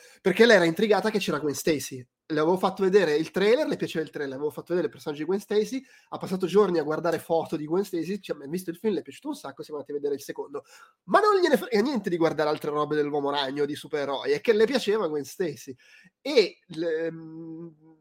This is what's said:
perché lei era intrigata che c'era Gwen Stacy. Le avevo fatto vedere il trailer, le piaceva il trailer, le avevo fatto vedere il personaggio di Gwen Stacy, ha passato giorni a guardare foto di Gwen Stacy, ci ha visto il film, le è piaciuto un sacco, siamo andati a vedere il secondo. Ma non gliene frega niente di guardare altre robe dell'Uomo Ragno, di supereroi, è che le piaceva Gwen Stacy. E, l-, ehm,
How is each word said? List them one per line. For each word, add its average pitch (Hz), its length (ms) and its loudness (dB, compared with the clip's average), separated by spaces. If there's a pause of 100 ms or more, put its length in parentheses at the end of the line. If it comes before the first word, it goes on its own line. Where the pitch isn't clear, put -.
(200)
perché 196 240 6
lei 233 120 8
era 180 100 6
intrigata 196 440 2
che 208 100 0
c'era 160 180 -2
Gwen 147 160 -2
Stacy. 135 520 -4 (240)
Le 151 100 0
avevo 175 180 2
fatto 190 240 -2
vedere 185 340 4
il 156 140 -2
trailer, 226 360 2
le 294 100 -4
piaceva 160 280 -4
il 151 60 -16
trailer, 139 220 -8
le 131 40 -10
avevo 147 160 -4
fatto - 220 -14
vedere 170 140 0
il 117 40 -10
personaggio 151 300 -8
di 151 40 -8
Gwen 190 140 0
Stacy, 214 420 -2 (280)
ha 156 80 -10
passato 185 280 -4
giorni 180 320 4
a 151 40 2
guardare 160 360 0
foto 165 380 -2
di 151 80 -4
Gwen 175 200 0
Stacy, 180 360 -4
ci - 120 -8
ha 151 40 -8 (100)
visto 180 220 -6
il 170 80 -6
film, 220 180 -2
le 147 60 -2
è - 20 -10
piaciuto - 260 -14
un 302 60 -6
sacco, - 280 -12
siamo 151 180 -12
andati 143 160 -8
a - 20 -2
vedere 143 180 -2
il 135 60 -10
secondo. - 420 -10 (400)
Ma 269 160 4
non 415 200 4
gliene 320 160 4
frega 349 240 0
niente 233 300 0
di 170 80 -2
guardare 151 320 2
altre 151 200 -4
robe 151 260 -2
dell'Uomo 147 340 0
Ragno, 143 340 -2
di 143 100 -4
supereroi, 139 580 -4
è 143 100 -2
che 233 100 4
le 214 140 6
piaceva 214 420 0
Gwen 151 160 -4
Stacy. 139 500 -8 (460)
E, 262 460 2
l-, 165 160 -8
ehm, 165 920 -6 (260)